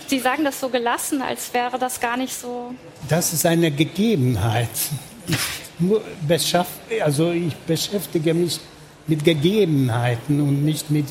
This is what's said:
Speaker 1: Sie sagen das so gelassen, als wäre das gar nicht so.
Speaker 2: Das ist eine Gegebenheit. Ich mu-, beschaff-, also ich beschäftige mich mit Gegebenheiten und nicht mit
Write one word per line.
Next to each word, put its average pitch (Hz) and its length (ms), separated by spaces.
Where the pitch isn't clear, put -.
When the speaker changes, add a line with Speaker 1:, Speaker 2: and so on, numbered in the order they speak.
Speaker 1:
Sie 269 120
sagen 254 260
das 277 160
so 269 80
gelassen, 247 540
als 254 300
wäre 247 260
das 254 200
gar 240 180
nicht 254 180
so. 247 400
Speaker 2:
Das 165 240
ist 160 140
eine 170 240
Gegebenheit. 127 1000
Ich 165 100
mu-, 196 220
beschaff-, 175 520
also 160 300
ich 170 240
beschäftige 165 760
mich 170 260
mit 151 180
Gegebenheiten 143 1160
und 143 240
nicht 151 260
mit 147 200